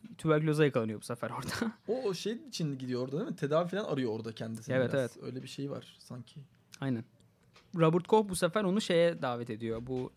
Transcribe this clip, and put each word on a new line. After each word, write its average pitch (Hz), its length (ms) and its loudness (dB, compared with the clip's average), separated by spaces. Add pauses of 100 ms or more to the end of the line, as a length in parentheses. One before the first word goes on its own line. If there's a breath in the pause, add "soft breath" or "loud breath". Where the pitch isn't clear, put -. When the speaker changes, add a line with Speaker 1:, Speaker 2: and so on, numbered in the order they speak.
(180)
Speaker 1:
Tüberküloza 156 460 4
yakalanıyor 110 360 2
bu - 40 -14
sefer 117 260 -6
orada. 131 480 -4
<laughs> - 100 -10
Speaker 2:
O, 254 140 0
o 196 120 -2
şey 196 180 -4 (160)
için 147 300 -4
gidiyor 123 240 -2
orada 135 160 -4
değil 262 120 -4
mi? - 60 -8
Tedavi 156 320 2
falan 190 160 -4
arıyor 131 280 0
orada 113 200 -6
kendisini 113 440 -6
Speaker 1:
Evet, 123 160 4
Speaker 2:
biraz. 139 80 2 (160)
Speaker 1:
evet. - 100 -14
Speaker 2:
Öyle 127 160 -8
bir 131 60 -14
şey 143 220 -8
var - 280 -12
sanki. 127 420 -16 (400)
Speaker 1:
Aynen. 127 240 -2 (720)
Robert 165 300 4
Koch 214 220 6
bu 185 80 -6
sefer 190 280 2
onu 190 160 2
şeye 170 420 4
davet 120 280 -2
ediyor. 113 360 -4
Bu, 127 300 -4